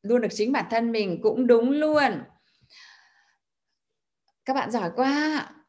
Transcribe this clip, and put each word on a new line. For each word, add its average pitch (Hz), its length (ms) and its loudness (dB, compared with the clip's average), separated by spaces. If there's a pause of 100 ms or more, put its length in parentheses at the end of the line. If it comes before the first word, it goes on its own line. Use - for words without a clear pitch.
Luôn 233 180 2
được 214 100 -2
chính 214 220 -2
bản 240 180 0
thân 233 220 0
mình 196 300 -2
cũng 240 240 0
đúng 233 240 6
luôn. 285 520 0 (2250)
Các 285 100 -4
bạn 233 160 -2
giỏi 254 260 -4
quá. 285 500 -2 (220)